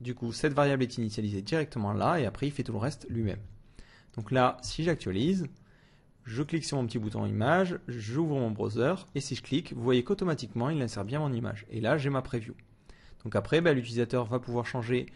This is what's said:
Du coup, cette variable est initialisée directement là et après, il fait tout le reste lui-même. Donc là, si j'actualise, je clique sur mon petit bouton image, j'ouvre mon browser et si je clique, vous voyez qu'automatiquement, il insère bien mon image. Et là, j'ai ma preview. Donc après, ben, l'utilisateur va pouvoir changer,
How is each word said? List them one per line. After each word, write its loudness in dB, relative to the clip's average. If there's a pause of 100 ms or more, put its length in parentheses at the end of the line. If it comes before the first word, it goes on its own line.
Du -6
coup, -4
cette 0
variable 4
est 0
initialisée 0
directement 0
là 2
et 2
après, -2
il -2
fait -4
tout -4
le -2
reste -4
lui-même. 0 (760)
Donc -8
là, 4
si -4
j'actualise, 2 (800)
je -4
clique -2
sur -2
mon 0
petit -4
bouton -2
image, 2
j'ouvre -2
mon 2
browser 2 (200)
et -2
si -6
je -6
clique, -2
vous -6
voyez 4
qu'automatiquement, 0
il 0
insère -4
bien -4
mon 0
image. -4
Et -4
là, 4
j'ai 0
ma 2
preview. -6 (680)
Donc -4
après, 4
ben, 6
l'utilisateur 0
va -2
pouvoir -2
changer, 0 (120)